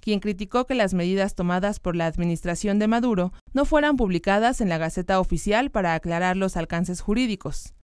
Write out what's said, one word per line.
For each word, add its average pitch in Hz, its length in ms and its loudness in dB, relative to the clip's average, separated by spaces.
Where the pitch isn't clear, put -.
quien 208 180 0
criticó 208 480 -2
que 262 80 -2
las 196 200 2
medidas 190 420 0
tomadas 185 420 0
por 180 160 -4
la 170 120 0
administración 170 760 -2
de 214 80 2
Maduro 226 440 2
no 277 120 2
fueran 294 320 4
publicadas 208 640 2
en 214 80 2
la 165 100 0
Gaceta 180 420 0
Oficial 208 500 0
para 180 240 0
aclarar 175 420 0
los 190 200 -2
alcances 175 440 -4
jurídicos. 214 760 -2